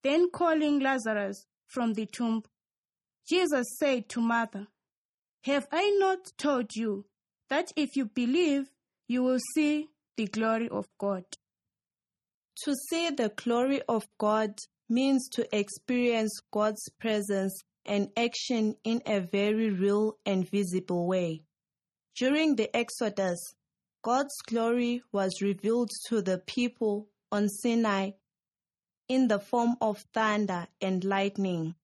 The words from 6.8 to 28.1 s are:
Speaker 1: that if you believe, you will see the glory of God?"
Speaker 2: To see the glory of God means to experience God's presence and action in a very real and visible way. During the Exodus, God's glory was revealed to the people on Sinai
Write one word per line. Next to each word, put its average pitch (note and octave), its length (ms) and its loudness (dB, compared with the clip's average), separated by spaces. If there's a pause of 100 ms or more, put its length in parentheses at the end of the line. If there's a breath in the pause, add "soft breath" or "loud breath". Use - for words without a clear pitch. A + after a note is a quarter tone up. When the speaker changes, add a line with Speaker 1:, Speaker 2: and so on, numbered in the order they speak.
Speaker 1:
that D#4 260 -2
if D4 220 -2
you C4 80 0
believe, C#4 680 0 (360)
you B3+ 160 0
will B3+ 160 2 (140)
see D4+ 360 0 (260)
the A3 120 -2
glory A3 420 -2
of G#3 180 -6 (100)
God?" G3 280 -2 (1400)
Speaker 2:
To C#4+ 120 0 (140)
see E4 200 0
the B3 200 -2
glory B3 600 0
of A3+ 180 0 (100)
God G#3+ 400 0 (300)
means C4 420 2
to - 240 -4
experience A3+ 840 0 (120)
God's G#3+ 360 0 (120)
presence G3+ 600 -2 (240)
and G3+ 300 0
action A#3 680 0
in A3+ 200 0
a G#3+ 140 0
very G#3 500 0
real G3+ 560 2
and F#3+ 240 0
visible F3+ 580 -2
way. F3 360 -2 (720)
During D4 400 2
the G#3+ 200 -2
Exodus, G3+ 640 -2 (640)
God's C4+ 340 0 (120)
glory A#3+ 640 0
was F#3+ 300 -2
revealed G#3 500 0 (160)
to A3 140 0
the F#3 180 0
people G#3+ 680 -2 (220)
on G#3 180 2
Sinai G#3 600 0 (1000)